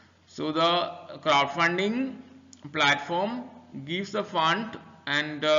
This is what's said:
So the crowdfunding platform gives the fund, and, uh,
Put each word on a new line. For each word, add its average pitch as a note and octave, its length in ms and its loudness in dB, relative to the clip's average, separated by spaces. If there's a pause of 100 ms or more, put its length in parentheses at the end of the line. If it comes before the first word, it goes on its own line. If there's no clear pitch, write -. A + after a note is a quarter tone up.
(280)
So D3+ 240 -6
the E3 400 2 (300)
crowdfunding E3+ 960 2 (540)
platform E3+ 760 0 (400)
gives F3+ 260 -4
the G#3 120 -2
fund, F3+ 540 0 (300)
and, D3 360 -2
uh, D#3 40 2 (120)